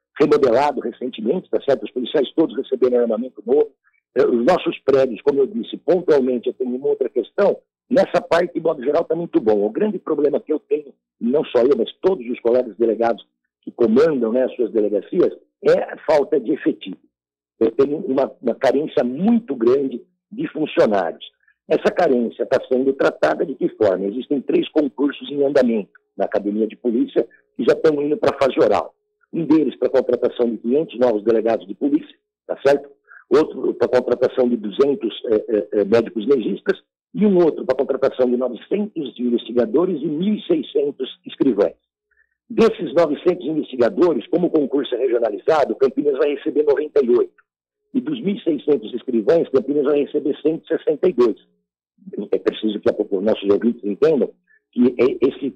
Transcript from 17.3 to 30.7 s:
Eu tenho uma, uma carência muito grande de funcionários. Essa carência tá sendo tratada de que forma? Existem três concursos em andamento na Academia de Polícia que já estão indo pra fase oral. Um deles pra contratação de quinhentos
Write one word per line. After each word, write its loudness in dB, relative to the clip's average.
Eu 2
tenho 0
uma, -2
uma -4
carência 0
muito 0
grande 0
de -6
funcionários. -2
Essa 0
carência 0
tá 2
sendo 2
tratada 0
de -6
que -2
forma? 0
Existem -4
três 0
concursos -2
em 0
andamento 2
na -2
Academia -2
de -6
Polícia -2
que -4
já 4
estão 2
indo 0
pra 0
fase 2
oral. 2
Um -4
deles 2
pra -2
contratação 0
de -4
quinhentos -2